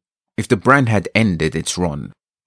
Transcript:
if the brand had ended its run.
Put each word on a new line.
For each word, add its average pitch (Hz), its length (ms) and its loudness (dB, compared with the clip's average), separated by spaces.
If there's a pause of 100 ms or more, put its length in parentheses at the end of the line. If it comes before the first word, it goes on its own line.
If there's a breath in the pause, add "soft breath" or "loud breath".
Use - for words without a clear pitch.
(360)
if - 100 -6
the 123 100 2
brand 127 320 2
had 101 260 0
ended 82 400 0
its - 240 -6
run. 73 340 -6 (340)